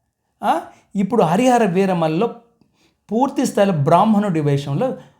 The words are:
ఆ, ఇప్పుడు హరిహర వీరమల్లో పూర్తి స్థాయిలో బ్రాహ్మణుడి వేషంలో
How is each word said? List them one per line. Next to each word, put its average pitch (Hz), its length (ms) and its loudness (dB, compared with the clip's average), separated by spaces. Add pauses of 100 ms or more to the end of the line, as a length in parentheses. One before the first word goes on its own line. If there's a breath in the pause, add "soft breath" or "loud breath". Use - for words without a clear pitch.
(440)
ఆ, 277 160 0 (360 loud breath)
ఇప్పుడు 208 260 0
హరిహర 233 420 2
వీరమల్లో 180 680 0 (840)
పూర్తి 262 340 -2
స్థాయిలో 196 280 0
బ్రాహ్మణుడి 180 640 2
వేషంలో 147 540 -2 (260 loud breath)